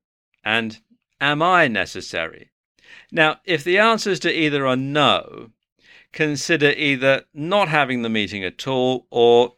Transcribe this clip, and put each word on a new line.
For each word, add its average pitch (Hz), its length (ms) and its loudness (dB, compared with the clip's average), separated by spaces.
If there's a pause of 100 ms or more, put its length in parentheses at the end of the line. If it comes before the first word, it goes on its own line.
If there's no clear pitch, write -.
(460)
And, 110 320 -4 (420)
"Am 147 220 -2
I 170 260 4
necessary?" 87 800 -6 (640)
Now, 156 300 2
if 156 220 -2
the 180 120 0
answers 214 440 0
to 170 120 -2
either 147 320 0
are 127 120 0
no, 127 760 0 (640)
consider 147 580 0
either 135 640 0
not 180 340 -2
having 135 340 0
the 113 80 -4
meeting 104 360 -4
at - 220 -10
all 127 420 -2
or 120 480 4